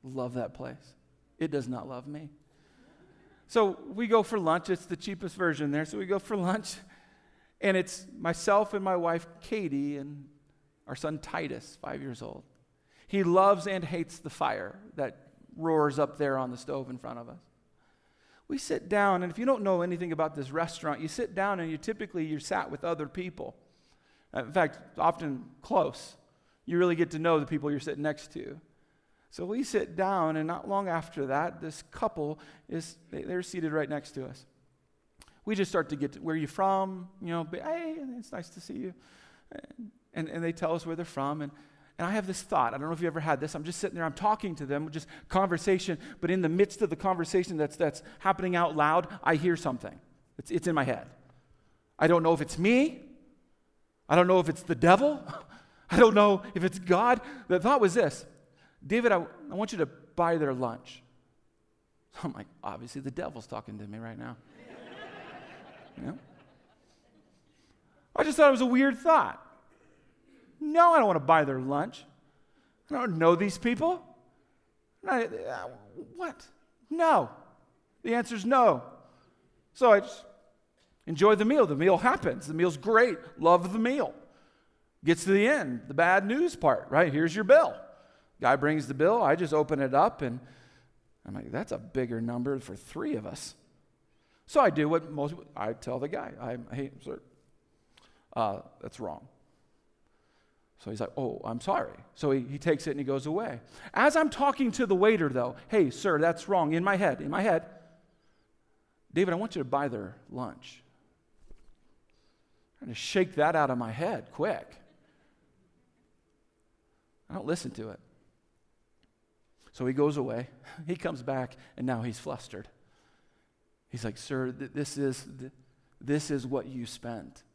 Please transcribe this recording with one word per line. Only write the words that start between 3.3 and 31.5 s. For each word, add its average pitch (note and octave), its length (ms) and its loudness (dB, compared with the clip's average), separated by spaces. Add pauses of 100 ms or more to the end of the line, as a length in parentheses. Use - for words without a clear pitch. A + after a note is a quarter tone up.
So G#3 320 2 (160)
we A3+ 120 -4
go A3 160 6
for A3+ 160 -2
lunch. E3+ 300 0
It's F3+ 180 -4
the E3+ 100 -8
cheapest F#3+ 400 -10
version D3+ 340 0
there. D3+ 160 -2
So F3+ 100 -10
we G3 100 -6
go G3 120 0
for G#3 180 -4
lunch, F#3 380 -2 (840)
and G3 160 4
it's - 300 -4 (120)
myself G3+ 560 2
and G3 100 -4
my F#3 120 0
wife, E3+ 300 -2 (140)
Katie, C#3+ 560 -4
and C#3+ 300 -14 (600)
our - 100 -10
son, D#3 220 -6
Titus, C#3+ 640 -10
five C#3 220 -10
years B2 180 -12
old. A2 220 -14 (720)
He G3 80 2
loves F#3 460 6
and F#3 160 -4
hates E3 340 -6
the D#3 100 -14
fire A2 480 -4 (200)
that - 320 -8 (280)
roars D#3 440 2
up C#3+ 180 0
there C#3 180 0
on B2+ 140 -4
the B2 60 -10
stove C3+ 340 -8
in B2+ 80 -12
front A#2+ 220 -12
of A#2 80 -16
us. B2 100 -20 (1120)
We C#4+ 100 -6
sit - 300 -6
down, G3 340 2
and F3+ 80 -4
if - 80 -10
you A#3+ 80 -2
don't B3+ 160 2
know F#3 200 2
anything F3 280 -4
about D#3 240 -2
this C3+ 160 -8
restaurant, D#3+ 500 -4
you D#3 60 -8
sit A3 260 -6
down G3 280 -2
and E3 100 -6
you D#3 80 -6
typically, G3+ 460 -6
you're D3+ 160 -4
sat F#3 320 -4
with D3 100 -10
other D#3 240 -4
people. - 480 -10 (840)
Uh, - 40 -4
in B2 120 -10
fact, - 460 -2
often D#3+ 460 -2 (180)
close. - 540 -2 (500)
You E3+ 100 -2
really F3 200 4
get E3 160 0
to D#3 80 -6
know E3 180 4
the C#3+ 80 -2
people D3 240 -4
you're D3 80 -2
sitting C#3+ 240 -8
next D3+ 300 -6
to. D3+ 280 -12 (680)
So - 140 -10
we A3 180 -4
sit F#3+ 320 -2
down, F3+ 420 0
and D#3 120 -2
not E3+ 200 -8
long G3 200 -2
after D#3+ 380 -4
that, D#3+ 340 -2